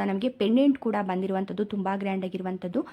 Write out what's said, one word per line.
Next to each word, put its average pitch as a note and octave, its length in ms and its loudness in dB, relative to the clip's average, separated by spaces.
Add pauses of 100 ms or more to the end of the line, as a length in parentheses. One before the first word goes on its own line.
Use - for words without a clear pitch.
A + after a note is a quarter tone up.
ನಮಗೆ G3 240 0
ಪೆಂಡೆಂಟ್ B3+ 500 4
ಕೂಡ G#3+ 220 -2
ಬಂದಿರುವಂತದ್ದು, F#3+ 640 -2
ತುಂಬಾ G3 320 -2
ಗ್ರ್ಯಾಂಡ್ F#3+ 280 -2
ಆಗಿರುವಂತದ್ದು. F#3 560 -4 (120)